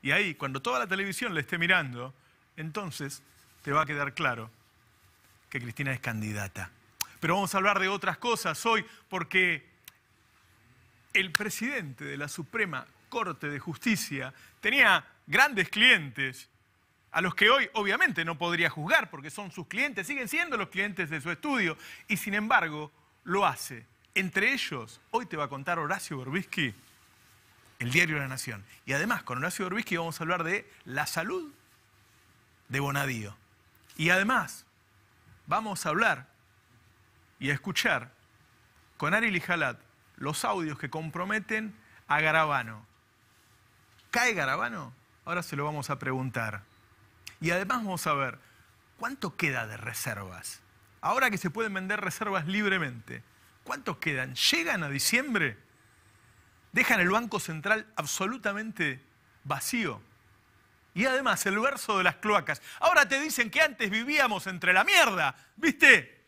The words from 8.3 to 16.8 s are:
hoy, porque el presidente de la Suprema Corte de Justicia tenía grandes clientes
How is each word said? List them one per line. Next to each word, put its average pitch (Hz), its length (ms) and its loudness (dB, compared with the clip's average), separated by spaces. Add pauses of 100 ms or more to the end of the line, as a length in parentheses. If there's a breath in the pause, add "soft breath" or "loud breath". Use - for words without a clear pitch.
hoy, 226 200 4 (260 loud breath)
porque 180 580 0 (1400)
el 190 200 2
presidente 208 720 -4
de 139 120 -8
la 143 120 -6
Suprema 170 580 -4 (220)
Corte 180 400 -6
de 143 100 -6
Justicia 143 720 -4 (280 loud breath)
tenía 214 440 6 (220)
grandes 226 420 4
clientes 147 800 4 (640)